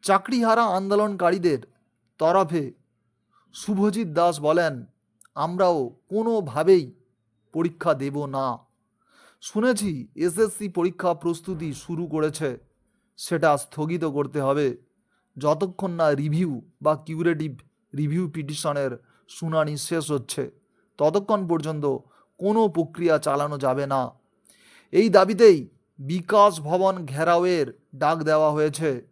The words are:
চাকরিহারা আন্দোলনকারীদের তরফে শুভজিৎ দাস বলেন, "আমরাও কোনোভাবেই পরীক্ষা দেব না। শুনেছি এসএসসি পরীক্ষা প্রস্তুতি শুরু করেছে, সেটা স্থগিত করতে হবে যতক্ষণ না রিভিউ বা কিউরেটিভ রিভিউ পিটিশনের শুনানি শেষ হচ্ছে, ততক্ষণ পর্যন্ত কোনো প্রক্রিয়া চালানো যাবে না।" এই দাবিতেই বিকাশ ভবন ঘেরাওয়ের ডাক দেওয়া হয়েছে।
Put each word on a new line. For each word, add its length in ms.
চাকরিহারা 600
আন্দোলনকারীদের 960
তরফে 640
শুভজিৎ 540
দাস 320
বলেন, 460
"আমরাও 540
কোনোভাবেই 840
পরীক্ষা 400
দেব 320
না। 320
শুনেছি 760
এসএসসি 540
পরীক্ষা 440
প্রস্তুতি 600
শুরু 340
করেছে, 500
সেটা 400
স্থগিত 480
করতে 360
হবে 360
যতক্ষণ 540
না 200
রিভিউ 500
বা 140
কিউরেটিভ 640
রিভিউ 320
পিটিশনের 680
শুনানি 500
শেষ 340
হচ্ছে, 400
ততক্ষণ 500
পর্যন্ত 380
কোনো 300
প্রক্রিয়া 500
চালানো 400
যাবে 300
না।" 220
এই 180
দাবিতেই 580
বিকাশ 600
ভবন 440
ঘেরাওয়ের 720
ডাক 220
দেওয়া 340
হয়েছে। 600